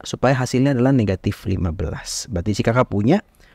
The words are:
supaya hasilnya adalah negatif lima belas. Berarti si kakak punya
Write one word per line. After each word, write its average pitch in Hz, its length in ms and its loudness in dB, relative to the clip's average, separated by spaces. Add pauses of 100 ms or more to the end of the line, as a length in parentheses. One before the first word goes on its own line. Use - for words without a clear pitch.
supaya - 320 0
hasilnya 131 400 0
adalah 123 160 4
negatif 101 560 0
lima 90 240 -2
belas. - 560 -8
Berarti 85 240 -4
si 101 80 -2
kakak 120 320 0
punya 117 320 2 (320)